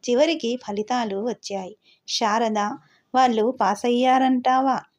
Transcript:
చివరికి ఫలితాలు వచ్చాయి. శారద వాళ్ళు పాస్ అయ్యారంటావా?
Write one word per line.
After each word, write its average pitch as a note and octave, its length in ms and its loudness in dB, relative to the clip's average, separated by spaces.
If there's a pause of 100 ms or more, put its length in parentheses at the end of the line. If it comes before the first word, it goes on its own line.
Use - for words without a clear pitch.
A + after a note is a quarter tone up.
(100)
చివరికి C4 460 2
ఫలితాలు G#3+ 720 -4
వచ్చాయి. G3+ 480 -10 (320)
శారద A3 500 0 (560)
వాళ్ళు B3 460 2
పాస్ G3+ 260 0
అయ్యారంటావా? B3+ 960 2 (180)